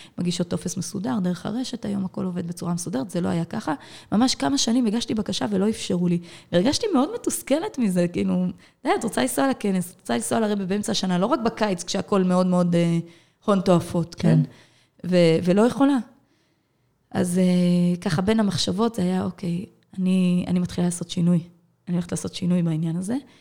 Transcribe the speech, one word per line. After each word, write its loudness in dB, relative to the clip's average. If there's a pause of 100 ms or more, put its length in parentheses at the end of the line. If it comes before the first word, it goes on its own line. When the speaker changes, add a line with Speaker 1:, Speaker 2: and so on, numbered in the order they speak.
(180)
Speaker 1:
מגישות -2
טופס -6
מסודר, -6
דרך -2
הרשת, -6
היום -4
הכל -6
עובד -6
בצורה -6
מסודרת, -6
זה -4
לא -2
היה -2
ככה. -6 (380)
ממש 2
כמה -2
שנים 0
הגשתי -2
בקשה -4
ולא 0
אפשרו -2
לי. 2 (340)
והרגשתי 2
מאוד 4
מתוסכלת -4
מזה, 2
כאילו, 0 (380)
"די, 0
את -6
רוצה -2
לנסוע 0
לכנס, -2
את -20
רוצה -4
לנסוע -2
לרבי 0
באמצע -2
השנה", 0
לא 2
רק 0
בקיץ, -2
כשהכל 0
מאוד 4
מאוד, 2
אה, 2 (460)
הון 2
תועפות, 2
כן? 2
Speaker 2:
כן. 6 (680)
Speaker 1:
ו-, 6
ולא 4
יכולה. 4 (1120)
אז, 0
אה, 4
ככה, 0
בין 2
המחשבות 0
זה -2
היה, 0
"אוקיי, -6 (340)
אני, 2
אני 0
מתחילה -2
לעשות -4
שינוי." 2 (500)
אני -2
הולכת -4
לעשות -6
שינוי 0
בעניין -2
הזה. -4 (240)